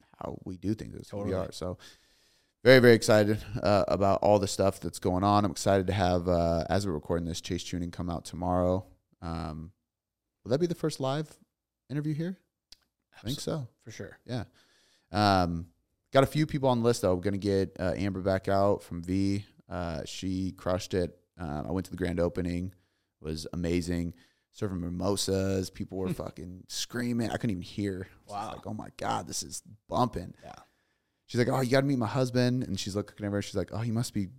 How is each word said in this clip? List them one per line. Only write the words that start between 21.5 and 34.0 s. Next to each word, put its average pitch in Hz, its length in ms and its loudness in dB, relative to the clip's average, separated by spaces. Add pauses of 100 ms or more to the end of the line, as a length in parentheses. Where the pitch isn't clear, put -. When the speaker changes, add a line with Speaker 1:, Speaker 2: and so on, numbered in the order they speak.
Speaker 1:
I - 20 -8
went 90 140 -2
to - 80 -14
the 92 40 -8
grand 87 220 -2
opening. 87 560 -2 (460)
Was 78 340 -8
amazing. 87 580 -2 (400)
Serving 95 300 -6
mimosas. 95 880 0
People - 260 -10
were 95 120 -4
Speaker 2:
Hmm. - 40 -2
Speaker 1:
fucking 90 560 -10
screaming. 120 640 -4
I - 80 -2
couldn't 117 140 -2
even 90 100 -6
hear. 95 480 -4
I - 140 -20
was - 80 -16
Speaker 2:
Wow. 202 200 -8
Speaker 1:
like, - 140 -14
"Oh 110 80 -8
my 107 240 -12
God, 110 280 -4
this - 160 -6
is - 200 -12 (260)
bumping." 92 540 -2
Speaker 2:
Yeah. - 100 -16 (720)
Speaker 1:
She's - 120 -2
like, 120 100 4
"Oh, 131 140 2
you 123 80 0
gotta 135 160 4
meet 139 120 2
my 117 80 0
husband." 123 580 0
And 95 140 -4
she's, 95 160 -6
like, 101 120 -2
cooking - 180 -10
everywhere. 101 160 -2
She's - 160 -10
like, 90 160 -2
"Oh, 107 80 -6
you 113 140 -2
must 117 180 -2